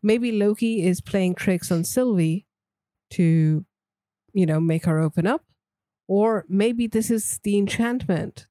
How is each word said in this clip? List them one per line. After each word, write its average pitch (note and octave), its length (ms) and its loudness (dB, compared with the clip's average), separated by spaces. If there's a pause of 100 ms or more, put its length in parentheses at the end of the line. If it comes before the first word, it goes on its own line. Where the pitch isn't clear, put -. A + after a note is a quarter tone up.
Maybe A#3 300 2
Loki G#3+ 520 0
is F3+ 160 2
playing F3+ 360 -2
tricks - 340 -2
on E3+ 140 0
Sylvie F#3+ 600 0 (640)
to, D#3+ 540 2 (720)
you F#3 120 2
know, D#3 140 2
make E3 260 0
her D#3+ 120 2
open D#3+ 280 0
up. B3+ 180 -2 (640)
Or G#3 400 2
maybe A#3 380 0
this A3 240 -2
is A3+ 320 -2
the G3+ 140 0
enchantment G3+ 960 -2